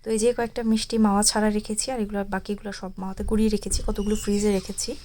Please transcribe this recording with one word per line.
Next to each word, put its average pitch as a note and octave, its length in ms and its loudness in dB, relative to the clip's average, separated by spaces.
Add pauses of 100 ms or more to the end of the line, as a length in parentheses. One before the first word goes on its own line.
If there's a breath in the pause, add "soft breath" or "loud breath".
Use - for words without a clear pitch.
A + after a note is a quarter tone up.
তো A3+ 60 -6
এই A3 80 2
যে A#3+ 160 4
কয়েকটা A#3 300 -2
মিষ্টি A3 340 2
মাওয়া G#3 260 4
ছাড়া G#3+ 260 4
রেখেছি, G#3+ 420 -2
আর B3+ 80 -4
এগুলো G3+ 240 -2
বাকিগুলো G3+ 480 -6
সব F#3 260 -10
মাওয়াতে F#3+ 260 -6
গুঁড়িয়ে G#3+ 260 4
রেখেছি, G3+ 380 -2
কতগুলো G#3+ 280 0
ফ্রিজে G#3 360 2
রেখেছি। F#3+ 540 -2